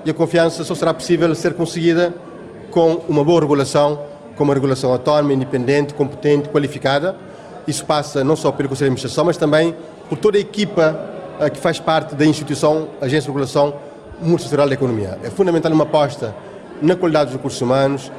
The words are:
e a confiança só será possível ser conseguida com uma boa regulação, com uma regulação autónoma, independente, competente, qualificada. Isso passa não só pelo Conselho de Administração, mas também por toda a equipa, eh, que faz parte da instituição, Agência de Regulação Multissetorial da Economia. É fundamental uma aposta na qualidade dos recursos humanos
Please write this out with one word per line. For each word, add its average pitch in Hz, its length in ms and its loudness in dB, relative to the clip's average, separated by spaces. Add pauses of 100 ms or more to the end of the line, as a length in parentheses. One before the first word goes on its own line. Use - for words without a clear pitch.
e 156 60 0
a 151 40 -2
confiança 165 480 2
só - 140 -6
será 165 180 0
possível 165 400 2
ser 170 200 -2
conseguida 170 600 0 (560)
com 165 380 4
uma 147 160 4
boa 165 160 6
regulação, 147 600 2 (360)
com 151 80 2
uma 139 100 4
regulação 131 380 0
autónoma, 147 400 2
independente, 135 640 0
competente, 143 540 0
qualificada. 143 680 -2 (500)
Isso - 180 -6
passa 147 380 0
não 147 140 2
só 147 160 0
pelo 139 160 -4
Conselho 135 220 0
de - 20 0
Administração, 127 320 -2
mas 170 120 2
também 160 380 2 (340)
por 160 80 -4
toda 208 220 2
a - 20 4
equipa, 180 560 0 (440)
eh, 147 100 2
que - 80 -12
faz 165 220 -2
parte 160 340 0
da 143 100 2
instituição, 151 640 2 (120)
Agência 143 220 0
de 127 40 -8
Regulação 143 480 0 (480)
Multissetorial 151 460 2
da 135 60 0
Economia. 110 500 -2
É - 40 -6
fundamental 170 440 2
uma 156 100 4
aposta 143 540 0 (440)
na 160 140 4
qualidade 156 360 2
dos 131 60 -8
recursos 131 240 -6
humanos 135 580 0